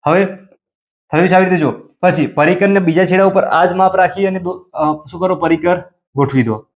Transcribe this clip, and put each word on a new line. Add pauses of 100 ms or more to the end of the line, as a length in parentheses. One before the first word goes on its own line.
હવે (840)
થયું
છે
આવી
રીતે
જો, (300)
પછી
પરિકરને
બીજા
છેડા
ઉપર
આ
જ
માપ
રાખી
અને
દો-,
અ,
શું
કરો?
પરિકર (340)
ગોઠવી
દો.